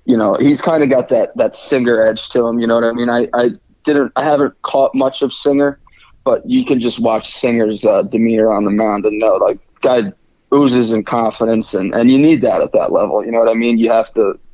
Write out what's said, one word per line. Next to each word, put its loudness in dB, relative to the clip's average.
You 2
know, 0
he's 2
kinda 0
got 0
that, -2
that -2
Singer 0
edge -2
to 0
him, -2
you -2
know 2
what 0
I 0
mean? -4
I, -2
I 0
didn't, 0
I -2
haven't 0
caught -2
much -2
of -4
Singer, -2
but -2
you 0
can 0
just -4
watch -2
Singer's, -2
uh, 2
demeanor 0
on 0
the -2
mound 0
and -2
know, 2
like, 0
guy 0
oozes 2
in 0
confidence, -2
and, -4
and 4
you 4
need 4
that 0
at -2
that 0
level, 0
you -8
know 0
what 4
I 2
mean? 0
You 2
have 0
to 0